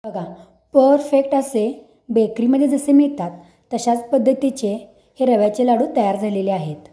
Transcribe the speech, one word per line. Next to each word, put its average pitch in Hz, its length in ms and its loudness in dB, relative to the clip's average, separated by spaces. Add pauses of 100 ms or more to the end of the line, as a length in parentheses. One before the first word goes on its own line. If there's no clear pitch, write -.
बघा, 196 200 -10 (500)
perfect 277 640 2
असे 262 360 -2 (380)
बेकरीमध्ये 233 580 0
जसे 277 240 0
मिळतात, 285 400 2 (400)
तशाच 240 380 -2
पद्धतीचे 254 680 0 (440)
हे 262 60 0
रव्याचे 214 400 2
लाडू 240 200 2 (100)
तयार 202 200 0
झालेले 196 360 -4
आहेत. 151 260 -6 (160)